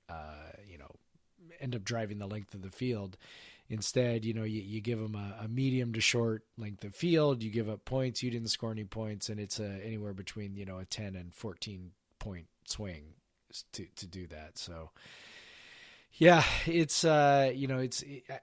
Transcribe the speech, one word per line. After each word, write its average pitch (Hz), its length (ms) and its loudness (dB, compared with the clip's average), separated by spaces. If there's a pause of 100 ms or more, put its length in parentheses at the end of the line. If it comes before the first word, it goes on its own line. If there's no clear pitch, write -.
uh, 78 420 -12 (160)
you 87 100 -18
know, 69 140 -18 (680)
end 131 160 -4
up 104 80 -6
driving 107 360 -2
the 101 80 -6
length 104 260 -8
of 98 80 -10
the 95 80 -10
field. 101 480 -4 (500)
Instead, 117 580 0
you 113 100 0
know, 110 80 -4
you, 110 180 -4
you 104 180 -6
give 113 220 -2
'em 107 140 -4
a, 101 280 -8
a 110 40 -6
medium 127 460 2
to 110 80 0
short 113 440 2 (100)
length 104 280 -8
of 101 100 -10
field, 151 480 4
you 110 80 -4
give 107 180 0
up 107 160 -6
points, 131 380 0
you 127 80 -2
didn't 113 200 -2
score 113 200 -2
any 110 140 -4
points, 104 440 -6
and 104 120 -4
it's 101 200 -6
a, 107 80 -4 (160)
anywhere 104 300 -6
between, 98 420 -8
you 101 100 -8
know, 95 120 -8
a 92 80 -8
ten 101 300 -6
and 87 180 -10
fourteen 92 600 -10 (260)
point 87 260 -8 (200)
swing 80 500 -8 (340)
s-, - 220 -14
to, 95 240 -10
to - 100 -12
do 90 220 -10
that. 78 320 -14
So, 82 320 -12 (1200)
yeah, 165 300 10 (220)
it's, 165 400 4
uh, 143 480 8
you 135 140 -2
know, 131 120 0
it's, 131 240 -2 (400)